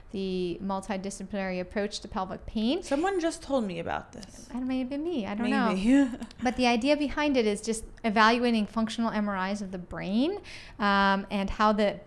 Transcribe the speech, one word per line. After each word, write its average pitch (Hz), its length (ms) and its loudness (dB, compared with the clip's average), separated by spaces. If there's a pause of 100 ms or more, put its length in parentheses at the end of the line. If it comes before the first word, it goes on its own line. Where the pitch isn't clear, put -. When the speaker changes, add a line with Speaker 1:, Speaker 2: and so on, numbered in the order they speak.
(140)
Speaker 1:
the 185 500 -4
multidisciplinary 190 1000 -6
approach 202 380 -4
to - 80 -14
pelvic 190 400 -6
pain. 240 380 0
Speaker 2:
Someone 359 340 0
just 320 240 -2
told 269 220 0
me 175 160 -6
about 76 320 -6
this. - 400 -16
Speaker 1:
That 247 100 -4
may 254 160 -2
have 254 100 -2
been 285 140 -4
me. 311 240 -2
I 202 80 -4
don't 208 160 0
Speaker 2:
Maybe. 226 400 2
Speaker 1:
know. 269 200 6 (160)
Speaker 2:
<laughs> - 160 -14
Speaker 1:
But 240 140 0
the 247 120 4
idea 247 280 4
behind 294 400 0
it 233 100 4
is 208 140 0
just 220 220 -4 (220)
evaluating 226 640 4
functional 226 440 -2
M 208 180 0
R 190 200 -2
Is 208 140 -4
of 190 100 -8
the 190 60 -6
brain, 196 600 -2 (400)
um, 196 520 4
and 196 200 -2
how 214 220 4
the 208 340 2